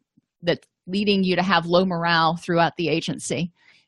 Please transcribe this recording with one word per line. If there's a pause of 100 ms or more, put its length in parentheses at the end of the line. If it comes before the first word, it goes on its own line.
(420)
that's (200)
leading
you
to
have
low
morale
throughout
the
agency? (340)